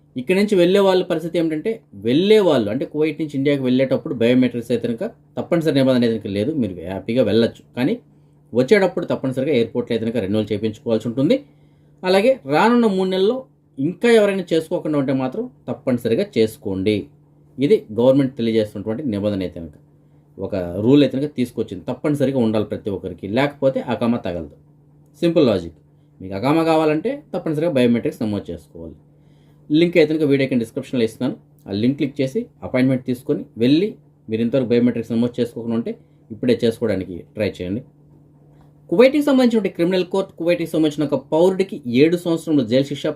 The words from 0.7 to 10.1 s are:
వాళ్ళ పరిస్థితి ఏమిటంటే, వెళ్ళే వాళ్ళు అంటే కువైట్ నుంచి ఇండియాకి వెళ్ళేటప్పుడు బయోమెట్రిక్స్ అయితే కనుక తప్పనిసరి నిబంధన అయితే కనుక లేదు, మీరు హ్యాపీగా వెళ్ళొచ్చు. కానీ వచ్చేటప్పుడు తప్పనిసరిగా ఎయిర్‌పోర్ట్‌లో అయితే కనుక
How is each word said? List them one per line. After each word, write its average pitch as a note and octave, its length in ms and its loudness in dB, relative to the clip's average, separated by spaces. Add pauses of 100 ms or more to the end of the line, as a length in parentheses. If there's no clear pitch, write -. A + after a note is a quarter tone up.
వాళ్ళ F#3 160 2
పరిస్థితి E3+ 340 -4
ఏమిటంటే, D#3+ 320 -2 (380)
వెళ్ళే G3 400 4
వాళ్ళు A#2+ 220 2
అంటే C#3 140 -4
కువైట్ D#3 380 -2
నుంచి D3 160 -8
ఇండియాకి C#3 240 0
వెళ్ళేటప్పుడు B2+ 520 0
బయోమెట్రిక్స్ B2 600 2
అయితే A2+ 140 -2
కనుక F#3 160 -4 (320)
తప్పనిసరి D#3 420 0
నిబంధన C3 260 4
అయితే A2+ 120 2
కనుక G#2 220 -8
లేదు, A2 120 0 (100)
మీరు F#2+ 140 -2 (160)
హ్యాపీగా A2+ 400 -2
వెళ్ళొచ్చు. A2+ 320 0 (140)
కానీ C#3+ 180 0 (580)
వచ్చేటప్పుడు F3+ 600 2
తప్పనిసరిగా C3 460 -4
ఎయిర్‌పోర్ట్‌లో A#2 360 -2
అయితే A2 100 -2
కనుక A#2 200 -2